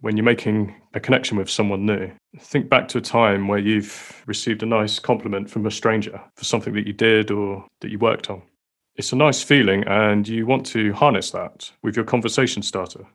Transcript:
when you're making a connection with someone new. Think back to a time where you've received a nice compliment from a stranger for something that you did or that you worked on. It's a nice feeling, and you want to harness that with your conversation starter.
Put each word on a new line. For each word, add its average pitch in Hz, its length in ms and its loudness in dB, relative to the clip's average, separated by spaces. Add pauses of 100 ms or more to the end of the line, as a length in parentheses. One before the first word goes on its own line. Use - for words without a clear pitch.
when 107 160 -2
you're 110 80 2
making 107 500 0 (180)
a 104 60 -6
connection 127 380 0
with 98 120 -4
someone 101 360 -2
new. 95 260 -2 (280)
Think - 300 -4
back 123 200 4
to - 80 -4
a 113 40 0
time 101 460 2
where 101 120 2
you've 104 680 -2
received 110 380 -4
a - 20 -4
nice 110 340 0
compliment 104 500 -4
from 110 160 -4
a 107 60 0
stranger 110 500 -2 (140)
for - 80 -16
something 110 300 -4
that 104 140 -4
you 101 60 -8
did 110 380 4
or 98 340 -4 (140)
that - 120 -10
you 104 80 -8
worked 113 300 0
on. 98 120 -12 (560)
It's - 160 -6
a - 20 -2
nice 143 260 4
feeling, 101 440 4
and 104 420 2
you 113 180 -4
want 131 220 0
to 107 240 0
harness 101 400 2
that - 400 -10 (120)
with 110 120 -2
your 117 80 0
conversation 117 580 0
starter. - 540 -8